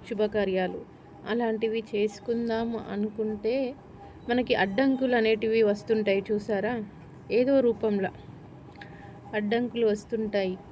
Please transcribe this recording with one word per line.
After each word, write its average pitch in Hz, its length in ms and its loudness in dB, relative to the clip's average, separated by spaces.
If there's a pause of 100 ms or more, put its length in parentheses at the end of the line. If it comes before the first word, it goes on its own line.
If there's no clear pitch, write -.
శుభకార్యాలు 190 760 0 (440)
అలాంటివి 220 540 0 (140)
చేసుకుందాం 226 800 -2
అనుకుంటే 214 960 -2 (540)
మనకి 247 260 2
అడ్డంకులు 254 640 2
అనేటివి 220 460 4
వస్తుంటాయి 208 720 2
చూసారా? 208 500 0 (480)
ఏదో 254 300 6
రూపంలో 214 480 2 (1300)
అడ్డంకులు 226 520 0
వస్తుంటాయి. 208 720 0 (120)